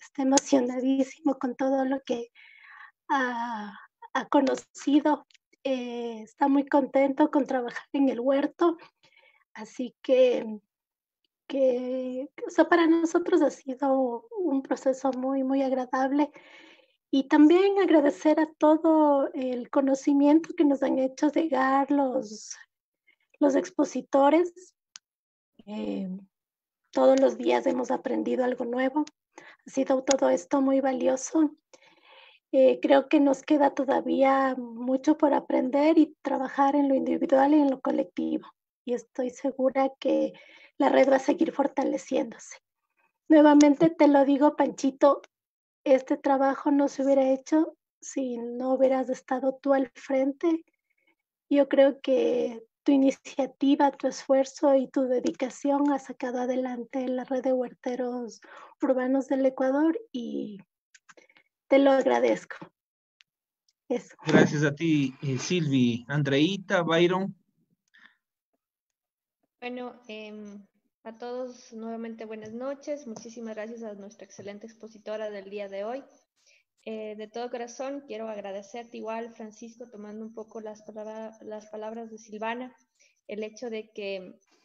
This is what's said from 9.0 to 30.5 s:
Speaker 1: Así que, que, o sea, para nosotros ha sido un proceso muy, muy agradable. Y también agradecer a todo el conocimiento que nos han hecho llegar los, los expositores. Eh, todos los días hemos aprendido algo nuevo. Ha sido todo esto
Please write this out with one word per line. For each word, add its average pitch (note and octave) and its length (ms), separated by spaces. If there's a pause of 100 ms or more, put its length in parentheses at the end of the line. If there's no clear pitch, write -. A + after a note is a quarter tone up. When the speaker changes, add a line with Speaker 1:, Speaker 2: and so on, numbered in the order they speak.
Speaker 1:
Así A3 480
que, B3 580 (880)
que, B3+ 840 (160)
o F#4 40
sea, D#4+ 160
para E4+ 220
nosotros E4+ 540
ha C#4+ 80
sido C4 760 (120)
un C#4 220
proceso C4 500
muy, C4 320
muy C4+ 180
agradable. C4+ 720 (800)
Y C4+ 160
también F4 520
agradecer D#4 600
a D#4 180
todo D#4 760
el B3+ 360
conocimiento C#4+ 840
que D#4+ 100
nos C#4 160
han C4 160
hecho C4 320
llegar C#4 640
los, B3 680 (840)
los C#4 160
expositores. D4 1160 (960)
Eh, G3+ 420 (840)
todos C4 280
los B3 180
días A#3+ 300
hemos B3+ 240
aprendido A#3+ 520
algo B3 220
nuevo. C4 400 (320)
Ha - 320
sido C4 340
todo C4+ 260
esto C4 320